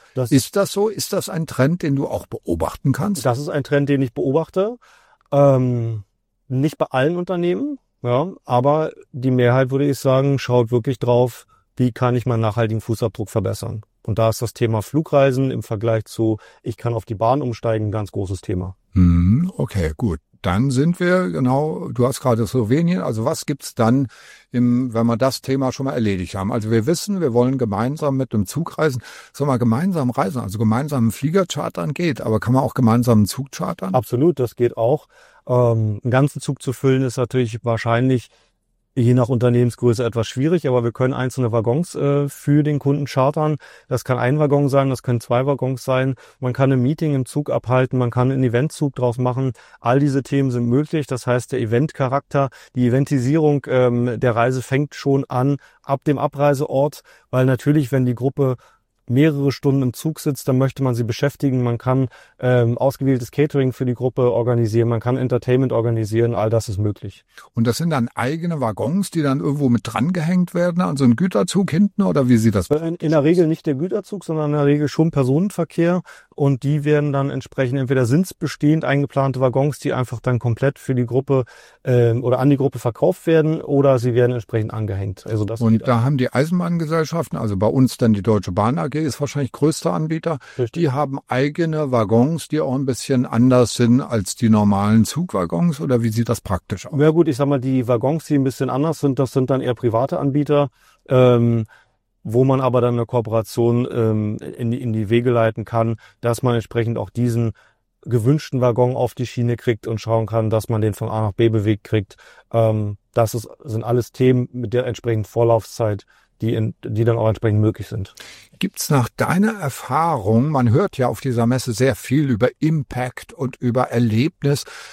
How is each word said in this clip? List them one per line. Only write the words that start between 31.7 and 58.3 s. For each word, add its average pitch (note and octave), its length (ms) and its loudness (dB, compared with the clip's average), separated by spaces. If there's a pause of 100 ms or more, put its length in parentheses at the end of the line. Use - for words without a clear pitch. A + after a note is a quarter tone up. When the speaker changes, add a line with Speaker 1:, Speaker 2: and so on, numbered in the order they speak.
Speaker 2:
geht, E3 300 -4
aber A2 180 0
kann A#2+ 140 0
man C3 80 4
auch C#3 100 -2
gemeinsam A#2 460 4
einen G#2 80 6
Zug - 260 -8
chartern? F#3 420 -6
Speaker 1:
Absolut, B2+ 440 0
das B2 180 -4
geht A#2+ 220 0
auch. A#2+ 300 0 (380)
Ähm, A2+ 560 2
einen B2 80 -2
ganzen C3+ 300 2
Zug - 220 -8
zu C3 100 -6
füllen C3 300 2
ist B2+ 160 -4
natürlich A#2+ 440 -2
wahrscheinlich A#2+ 680 0 (640)
je B2 180 4
nach B2 140 2
Unternehmensgröße B2 760 2
etwas A2+ 220 -2
schwierig, D#3 400 -2
aber B2+ 160 2
wir A#2+ 80 0
können C3 240 -2
einzelne B2 380 -2
Waggons, A#2+ 420 -2
äh, C#3+ 340 0
für C#3+ 360 2
den D3 160 -2
Kunden C#3 260 0
chartern. D3 500 0 (320)
Das C3 140 -2
kann B2+ 160 -2
ein B2+ 220 2
Waggon C#3+ 280 2
sein, C3+ 220 2
das B2+ 140 -4
können A#2+ 160 0
zwei B2+ 260 0
Waggons C3 380 -2
sein. C3 320 0 (240)
Man B2+ 120 -2
kann C3+ 200 2
ein C3 100 4
Meeting D3+ 320 0
im C3 100 0
Zug D3 260 -4
abhalten, B2+ 500 0
man A#2+ 100 0
kann B2+ 220 2
einen C3 100 0
Eventzug C3 540 0
draus B2 200 0
machen. B2+ 360 -2 (260)
All B2+ 220 2
diese C#3 240 0
Themen C#3 260 0
sind A#2+ 160 -2
möglich. C#3+ 400 0
Das B2+ 220 -6
heißt, B2 240 -2
der B2 80 -2
Eventcharakter, C3 920 -2 (240)
die B2 140 2
Eventisierung, C#3+ 800 2
ähm, B2 500 2
der B2 160 2
Reise B2 260 0
fängt C3+ 360 -2
schon C#3 280 0
an C3+ 340 -2 (240)
ab C#3 200 -4
dem C#3+ 160 0
Abreiseort, C#3+ 840 0 (280)
weil B2+ 160 2
natürlich, C3+ 460 2
wenn C3 140 2
die B2 100 -2
Gruppe C3 400 -2 (500)